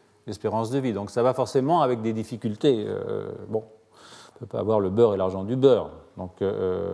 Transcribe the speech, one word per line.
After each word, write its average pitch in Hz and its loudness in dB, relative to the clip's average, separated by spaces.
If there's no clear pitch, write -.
l'espérance 110 -4
de 135 -2
vie. 131 0
Donc 101 -6
ça 120 0
va 127 4
forcément 139 2
avec 123 2
des 113 0
difficultés. 110 -2
Euh, 101 -6
bon, 110 -2
on - -20
ne - -20
peut 98 -12
pas 110 -6
avoir 107 2
le 95 0
beurre 107 4
et - 0
l'argent 95 -2
du 117 -4
beurre. 123 6
Donc, 92 -12
euh, 98 0